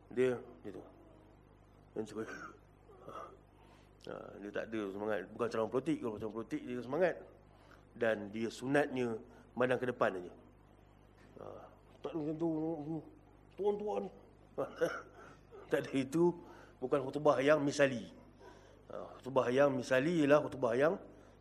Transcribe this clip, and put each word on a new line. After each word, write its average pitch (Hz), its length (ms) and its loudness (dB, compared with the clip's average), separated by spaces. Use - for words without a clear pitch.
Dia, 127 240 2
dia 107 120 -10
tu. 98 80 -12
Yang 110 160 -4
tu. 104 40 -12
Ha, - 80 -8
dia 101 160 -10
tak - 160 -4
ada 110 120 -4
semangat. 104 240 -2
Bukan 113 160 -2
calon 110 220 0
politik. 135 320 0
Kalau 110 180 -4
calon 107 120 -6
politik, 113 280 -8
dia 123 220 -8
semangat. 156 320 2
Dan 107 340 0
dia 110 240 -4
sunatnya 127 640 0
mandang 123 240 2
ke 123 80 -2
depan 120 240 2
aja. 87 200 -8
Ha, - 40 -14
tak 139 80 -8
ada 165 80 -4
macam 151 160 -4
tu. 165 120 -2
Tuan-tuan. 208 480 -2
<laughs> - 580 -4
Tak 143 160 0
ada, - 160 -2
itu 165 320 4
bukan 120 240 0
khutbah 139 400 4
yang 147 160 8
misali. 139 480 2
Ha, 101 240 -12
khutbah 127 320 2
yang 135 240 6
misali 131 480 2
ialah 143 240 8
khutbah 123 320 0
yang 156 160 4